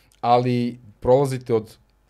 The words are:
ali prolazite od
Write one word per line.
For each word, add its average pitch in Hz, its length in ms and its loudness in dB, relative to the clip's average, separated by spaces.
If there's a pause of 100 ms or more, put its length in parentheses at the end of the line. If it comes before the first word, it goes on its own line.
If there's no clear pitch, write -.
(200)
ali 120 580 0 (220)
prolazite 127 540 0
od 110 220 -6 (340)